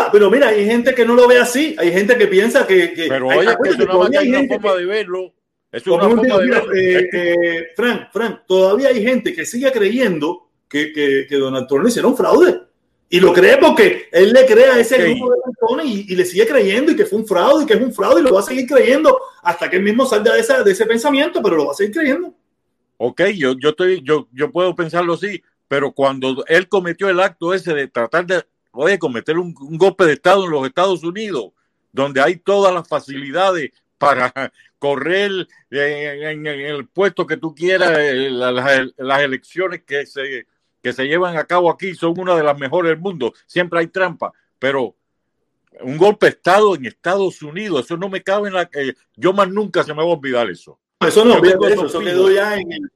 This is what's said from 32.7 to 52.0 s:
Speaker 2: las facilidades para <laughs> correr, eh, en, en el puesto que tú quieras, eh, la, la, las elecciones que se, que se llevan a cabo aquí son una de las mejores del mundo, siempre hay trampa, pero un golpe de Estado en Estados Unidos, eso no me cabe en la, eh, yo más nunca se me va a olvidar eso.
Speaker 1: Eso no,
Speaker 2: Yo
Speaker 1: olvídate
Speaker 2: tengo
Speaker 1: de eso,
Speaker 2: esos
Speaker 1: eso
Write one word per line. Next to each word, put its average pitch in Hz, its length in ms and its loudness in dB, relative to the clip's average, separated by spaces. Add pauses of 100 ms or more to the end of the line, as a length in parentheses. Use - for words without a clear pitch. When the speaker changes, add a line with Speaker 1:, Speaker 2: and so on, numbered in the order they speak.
Speaker 2:
las 170 140 -8
facilidades 143 840 -4 (280)
para 127 360 0
<laughs> 135 180 -10 (280)
correr, 170 680 -4 (240)
eh, 143 540 -6
en, 151 200 -10
en 143 160 -10
el 143 280 -10
puesto 185 360 -4
que 156 120 -6
tú 156 180 -10
quieras, 175 460 0
eh, 135 300 -2
la, 123 200 -4
la, 131 460 0
las 135 260 -4
elecciones 160 640 -8
que 143 200 -8
se, 135 400 -12 (360)
que 123 100 -4
se 131 140 -6
llevan 170 300 -2
a 151 80 -4
cabo 175 260 0
aquí 180 240 -6
son 170 260 -4
una 180 160 0
de 160 80 0
las 143 140 0
mejores 160 320 -2
del 160 100 -4
mundo, 180 320 -6 (140)
siempre 170 340 -4
hay 170 80 -4
trampa, 175 440 -6 (260)
pero 131 360 -4 (880)
un 131 140 -10
golpe 196 300 4
de 143 40 4
Estado 196 440 2
en 135 120 -10
Estados 180 560 -6
Unidos, 160 420 -6
eso 170 120 -10
no 185 120 -8
me 190 140 -10
cabe 208 260 -4
en 190 60 -8
la, 175 180 -4
eh, 135 220 -6 (220)
yo 160 160 0
más 196 160 0
nunca 190 340 -2
se 147 100 -8
me 147 100 -10
va 170 80 0
a 170 40 0
olvidar 127 360 -2
eso. - 280 -18 (220)
Speaker 1:
Eso 170 240 4
no, 240 80 6
Speaker 2:
Yo 185 80 4
Speaker 1:
olvídate 175 180 6
Speaker 2:
tengo 202 80 0
Speaker 1:
de 202 80 4
eso, 202 120 0
Speaker 2:
esos 135 40 -6
Speaker 1:
eso 170 100 -6